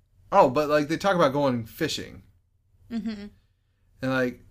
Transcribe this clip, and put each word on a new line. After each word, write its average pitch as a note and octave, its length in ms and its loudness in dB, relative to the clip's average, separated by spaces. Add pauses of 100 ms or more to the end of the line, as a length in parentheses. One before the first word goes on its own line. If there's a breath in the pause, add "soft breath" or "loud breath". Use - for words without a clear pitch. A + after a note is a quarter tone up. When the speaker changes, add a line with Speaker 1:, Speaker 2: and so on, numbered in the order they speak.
(300)
Speaker 1:
Oh, G3 200 6
but, D3 180 0
like, D3 200 2
they D#3+ 100 -2
talk G3 160 0
about D3+ 180 4
going B2+ 320 0
fishing. - 600 -8 (680)
Speaker 2:
Mm-hmm. G#3+ 340 -10 (760)
Speaker 1:
And, C3 100 -4
like, B2+ 280 -4 (100)